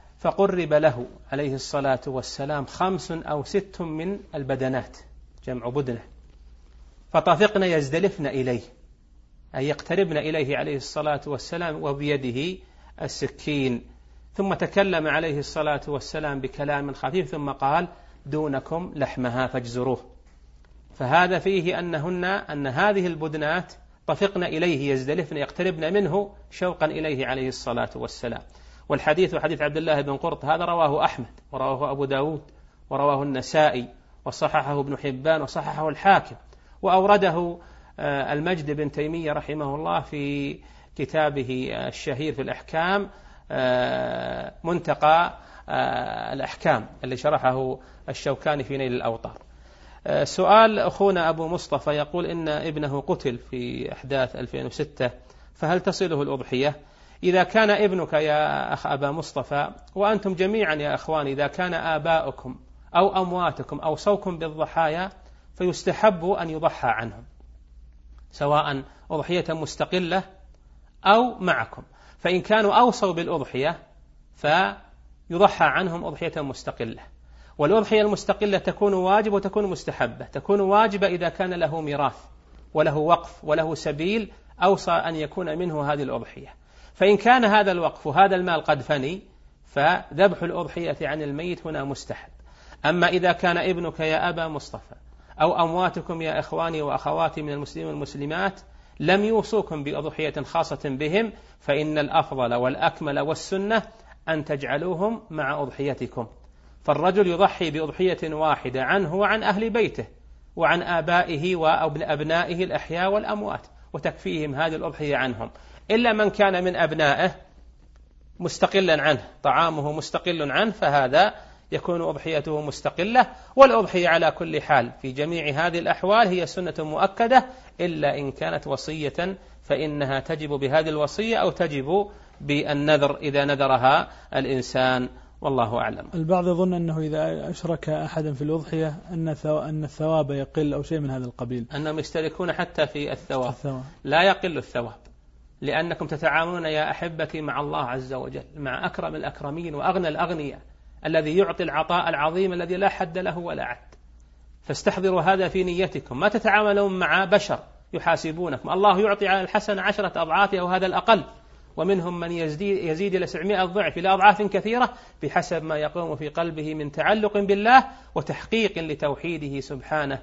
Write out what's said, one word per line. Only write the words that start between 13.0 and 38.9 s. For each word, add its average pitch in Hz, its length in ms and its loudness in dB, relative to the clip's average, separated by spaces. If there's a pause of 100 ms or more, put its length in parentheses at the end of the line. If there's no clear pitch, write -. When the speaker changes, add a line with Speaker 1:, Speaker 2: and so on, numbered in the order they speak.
Speaker 1:
السكين. 131 840 -4 (480)
ثم 196 200 -2
تكلم 180 540 0
عليه 151 320 0
الصلاة 151 480 -2
والسلام 143 540 -6
بكلام 143 520 -4
خفيف، 143 360 -4
ثم 147 220 -6
قال: 156 360 0 (380)
"دونكم 151 720 -4
لحمها 127 520 -2
فاجزروه". 123 520 -4 (920)
فهذا 170 460 2
فيه 180 400 0
أنهن، 175 440 -4
أن 151 440 -4
هذه 180 400 2
البدنات 160 680 -4 (340)
طفقن 190 360 0
إليه، 156 480 0
يزدلفن، 147 460 -2
يقتربن 160 560 -2
منه 202 380 0 (200)
شوقا 175 340 -2
إليه 151 420 -2
عليه 131 200 -2
الصلاة 120 480 -4
والسلام. 120 460 -8 (480)
والحديث 156 460 2
حديث 151 260 -2
عبد 147 160 -2
الله 156 240 0
بن 139 160 -4
قرط 151 280 -4
هذا 165 200 0
رواه 160 400 2
أحمد، - 340 -6 (120)
ورواه 135 400 -2
أبو 139 140 -4
داود، 139 360 -2 (480)
ورواه 139 340 2
النسائي، 135 640 2 (380)
وصححه 143 540 0
ابن 139 180 -4
حبان، 143 440 0
وصححه 151 480 -4
الحاكم، 160 460 4 (460)
وأورده، 185 760 4 (420)
آه، 143 340 -2
المجد 156 380 -2
بن 147 200 -2